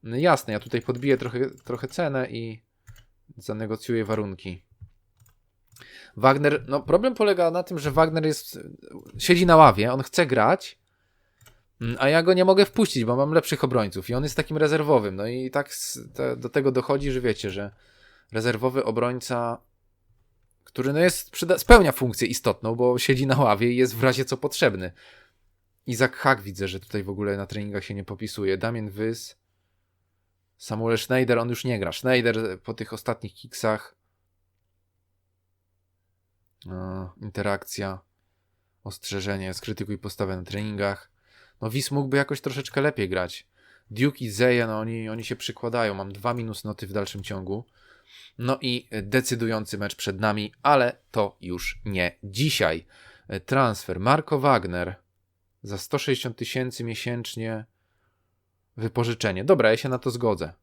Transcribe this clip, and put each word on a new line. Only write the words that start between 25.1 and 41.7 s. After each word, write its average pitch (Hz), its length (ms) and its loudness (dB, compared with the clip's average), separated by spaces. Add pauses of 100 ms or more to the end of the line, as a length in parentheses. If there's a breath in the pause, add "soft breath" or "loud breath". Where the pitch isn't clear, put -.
Izak 123 300 0
Hak 131 260 2
widzę, 98 260 -6
że 92 120 -6
tutaj 101 240 -8
w 95 60 -10
ogóle 101 280 -2
na 98 80 -6
treningach 104 380 -8
się - 100 -10
nie 101 100 -8
popisuje. 95 540 -4
Damian 110 320 -6
Wys, 110 480 -6 (1200)
Samuel 113 400 -2
Schneider, 123 420 2
on 117 100 -2
już 120 160 -6
nie 120 140 0
gra. 87 120 -2
Schneider 113 720 0
po 113 100 -8
tych 110 200 -10
ostatnich 110 400 -8
kiksach. - 600 -4 (2750)
No, 92 560 -10
interakcja, 98 760 -6 (840)
ostrzeżenie, 98 680 -6
skrytykuj 104 440 -8
postawę 98 400 -6
na 90 60 -10
treningach. 101 680 -4 (500 soft breath)
No, 113 80 -4
Wis 131 220 -4